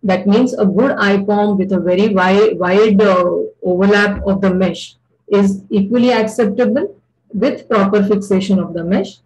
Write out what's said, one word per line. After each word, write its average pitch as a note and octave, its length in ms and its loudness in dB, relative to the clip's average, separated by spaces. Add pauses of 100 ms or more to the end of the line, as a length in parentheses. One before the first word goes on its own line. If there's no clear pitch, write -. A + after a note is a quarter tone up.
That F#3 240 -2
means A#3 260 2
a G#3+ 120 0
good G3 260 0
I G3+ 320 0
pom G#3 340 0
with F#3 140 -2
a F#3 80 0
very F3+ 300 0
wide, F#3+ 500 2
wide, G3 420 2
uh, F#3 240 2 (380)
overlap G3 640 0
of G3 140 -2
the F#3+ 120 0
mesh F3+ 440 -4 (300)
is G3 440 0
equally A#3 400 0
acceptable A3 840 -2 (380)
with A#3 340 -4
proper G3+ 360 2
fixation F#3+ 560 0
of E3 160 -6
the E3+ 80 -6
mesh. G3 420 -4